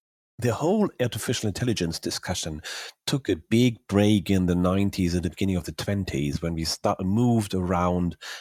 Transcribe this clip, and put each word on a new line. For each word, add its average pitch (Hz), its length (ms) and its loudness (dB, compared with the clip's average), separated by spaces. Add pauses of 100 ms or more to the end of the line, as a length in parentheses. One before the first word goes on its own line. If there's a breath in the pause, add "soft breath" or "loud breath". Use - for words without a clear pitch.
(380)
The 120 160 0
whole 196 340 2 (100)
artificial 120 480 -2
intelligence 95 520 -2
discussion 82 640 -6 (440 loud breath)
took - 220 -2
a 95 80 2
big 117 400 2 (100)
break 104 440 4
in 92 160 4
the 90 80 2
nineties 92 580 2
and 87 100 0
the 87 60 -2
beginning 95 280 -2
of 87 80 -4
the - 80 -10
twenties 76 680 -4
when 85 140 -4
we 80 100 -4
start, - 380 -2
moved 110 500 2
around 90 640 0 (240 loud breath)